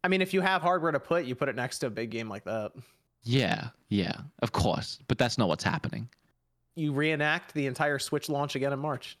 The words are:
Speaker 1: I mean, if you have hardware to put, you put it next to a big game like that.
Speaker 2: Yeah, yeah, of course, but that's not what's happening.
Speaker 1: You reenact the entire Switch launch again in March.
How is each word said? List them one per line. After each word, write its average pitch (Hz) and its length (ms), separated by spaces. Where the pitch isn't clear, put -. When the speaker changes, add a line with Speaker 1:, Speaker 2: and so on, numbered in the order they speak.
Speaker 1:
I 185 40
mean, 190 140
if 185 120
you 190 80
have 185 200
hardware 165 300
to 143 80
put, 170 260
you 123 100
put 139 140
it 110 60
next 123 240
to 139 80
a - 20
big 110 220
game 113 180
like 101 160
that. 107 260
Speaker 2:
Yeah, 120 460
yeah, 101 240
of 117 120
course, - 540
but - 100
that's 120 200
not 107 120
what's 73 140
happening. - 440
Speaker 1:
You 151 180
reenact 151 600
the 147 120
entire 143 340
Switch - 300
launch 143 260
again 139 160
in 139 80
March. 143 420